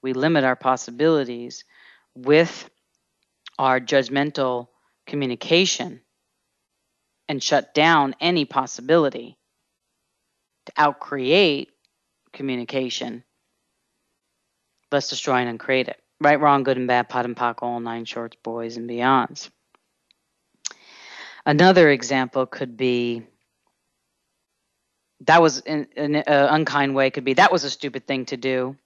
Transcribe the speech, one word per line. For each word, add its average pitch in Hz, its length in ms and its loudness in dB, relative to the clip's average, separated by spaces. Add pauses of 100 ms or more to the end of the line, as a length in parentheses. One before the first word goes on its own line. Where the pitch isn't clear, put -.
we 131 100 -2
limit 143 300 2
our 127 120 2
possibilities 123 1080 -2 (500)
with 147 560 2 (880)
our 131 220 2
judgmental 135 880 -2 (400)
communication 139 960 -2 (1300)
and 139 140 -6
shut - 320 -2
down 151 460 4
any 165 260 0
possibility 131 920 -2 (1300)
to - 100 -20
outcreate 147 920 0 (600)
communication, 123 920 -6 (1700)
let's 139 180 -2
destroy 135 280 -4
and 123 120 -2
uncreate 127 380 -2
it. - 160 -12 (220)
Right, 147 160 4
wrong, 143 240 4
good 131 140 0
and 123 100 -4
bad, 123 220 0
pot 123 160 -4
and 120 100 -8
pock, 120 260 -4
all 120 200 -6
nine 117 240 -10
shorts, 117 360 -12
boys 117 360 -10
and 117 120 -10
beyonds. 123 600 0 (2000)
Another 170 440 6
example 131 560 0
could 123 320 -10
be, 120 460 -2 (2000)
that 165 160 6
was 147 180 4
in, 151 260 -6 (120)
in 147 180 -2
an 143 100 -2
unkind 143 680 2
way, 135 140 2
could 131 160 -8
be, 135 80 0
"That 180 180 4
was 139 140 0
a 143 40 -8
stupid 135 380 -10
thing 131 200 -4
to 135 100 -8
do." 131 480 -4